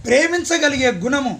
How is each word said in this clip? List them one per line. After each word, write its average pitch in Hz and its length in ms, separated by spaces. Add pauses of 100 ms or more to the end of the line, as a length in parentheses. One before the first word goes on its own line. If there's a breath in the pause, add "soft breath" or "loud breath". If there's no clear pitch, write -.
ప్రేమించగలిగే 294 840
గుణము, 240 480